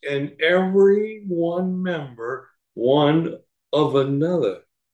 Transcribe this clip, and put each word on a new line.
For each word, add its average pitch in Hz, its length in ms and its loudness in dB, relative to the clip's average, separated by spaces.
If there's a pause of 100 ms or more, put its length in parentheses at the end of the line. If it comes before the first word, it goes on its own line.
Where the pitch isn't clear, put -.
and 143 340 -4
every 196 840 2
one 180 560 -4
member 131 640 -8 (240)
one 147 640 2 (360)
of 143 220 0
another. 139 680 0 (300)